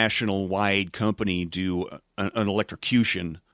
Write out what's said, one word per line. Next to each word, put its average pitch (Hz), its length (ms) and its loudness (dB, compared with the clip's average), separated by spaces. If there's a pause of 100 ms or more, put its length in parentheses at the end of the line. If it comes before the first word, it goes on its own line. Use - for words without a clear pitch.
national-wide 98 920 0
company 101 520 0
do 90 420 -2 (300)
an, 98 180 0
an 107 120 0
electrocution 101 920 0 (140)